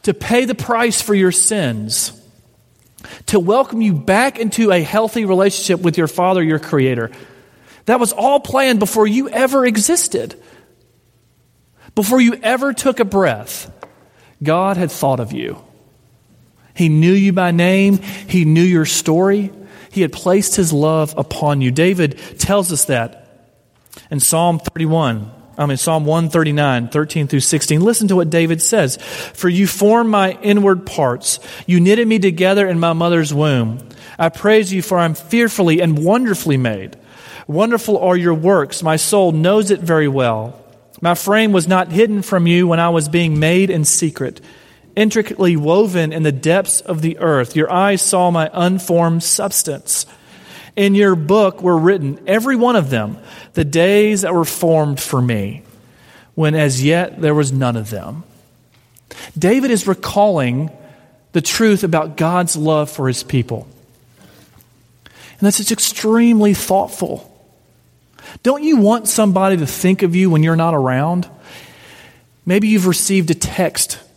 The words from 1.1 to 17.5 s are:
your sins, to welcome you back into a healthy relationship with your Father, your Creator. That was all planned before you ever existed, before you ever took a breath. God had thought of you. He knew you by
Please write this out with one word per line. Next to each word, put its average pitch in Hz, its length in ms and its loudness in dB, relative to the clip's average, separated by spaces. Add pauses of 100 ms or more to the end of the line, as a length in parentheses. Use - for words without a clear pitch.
your 190 180 2
sins, 120 800 -4 (1120)
to 208 120 2
welcome 226 420 0
you 208 120 2
back 202 460 0
into 226 320 0
a 175 100 2
healthy 220 440 -2
relationship 190 560 0
with 170 160 0
your 160 100 0
Father, 185 360 0
your 156 160 0
Creator. 131 520 -2 (760)
That 247 140 2
was 226 120 0
all 277 280 2
planned 262 400 0
before 214 280 0
you 254 220 -2
ever 262 360 0
existed, 233 680 -2 (1600)
before 214 240 2
you 233 240 4
ever 254 300 0
took 262 260 -2
a 233 60 2
breath. 175 680 -2 (720)
God 180 340 0
had 175 140 -2
thought 135 280 -2
of 117 140 -8
you. - 240 -10 (1160)
He 170 140 0
knew 156 240 4
you 196 220 4
by 180 180 0